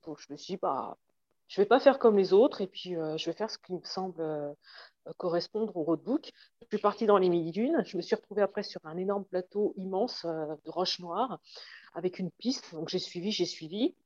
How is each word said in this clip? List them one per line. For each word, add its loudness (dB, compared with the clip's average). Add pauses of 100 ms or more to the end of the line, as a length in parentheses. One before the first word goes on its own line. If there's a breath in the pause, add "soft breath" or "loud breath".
Donc, -12
je -18
me -12
suis -8
dit, -10
bah, -2 (500)
je 0
vais 6
pas 8
faire 6
comme 8
les 4
autres, 8
et -4
puis, -10
euh, -4
je -6
vais -4
faire -4
ce -12
qui -10
me -8
semble, -8
euh, -4 (560 loud breath)
euh, -14
correspondre -2
au -2
roadbook. -2 (300 soft breath)
Je -20
suis -4
partie 2
dans 8
les 4
mini-dunes. 2
Je -8
me -2
suis 0
retrouvée -4
après 0
sur -12
un -6
énorme -2
plateau -2
immense, -2
euh, -4 (200)
de -12
roches -2
noires, -4 (540 loud breath)
avec -4
une -4
piste. -6
Donc, -8
j'ai -2
suivi, -6
j'ai 0
suivi. -4 (100)